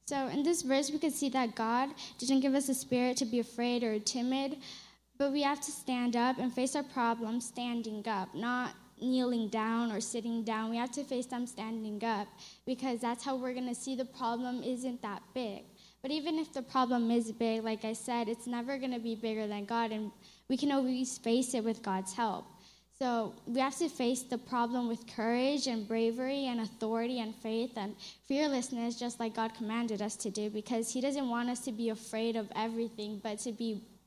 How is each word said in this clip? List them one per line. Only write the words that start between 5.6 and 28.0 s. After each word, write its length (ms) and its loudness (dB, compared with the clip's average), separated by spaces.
to 100 -6
stand 440 0
up 220 4
and 160 0
face 220 0
our 80 2
problems 640 0
standing 600 -4
up, 280 -2
not 400 -2
kneeling 460 4
down 440 2
or 80 0
sitting 440 -2
down. 260 0
We 80 0
have 140 -2
to 120 -4
face 220 -2
them 220 -4
standing 560 -6
up, 240 0
because 320 -2
that's 240 -2
how 120 0
we're 200 -2
gonna 180 -2
see 220 -4
the 100 -2
problem 560 -2
isn't 400 -2
that 220 -6
big. 300 -4
But 80 -2
even 260 0
if 160 -2
the 80 -4
problem 480 4
is 220 4
big, 320 0
like 200 -2
I 100 -2
said, 360 -2
it's 160 -4
never 320 -2
gonna 220 -2
be 160 -2
bigger 320 -2
than 180 -4
God, 260 0
and 200 -2
we 60 4
can 160 2
always 460 2
face 380 2
it 80 2
with 180 0
God's 320 -2
help. 320 -2
So 360 0
we 140 0
have 200 2
to 100 4
face 340 2
the 140 -2
problem 500 0
with 180 -2
courage 640 2
and 180 0
bravery 600 2
and 160 0
authority 580 0
and 160 -4
faith 400 -2
and 180 -4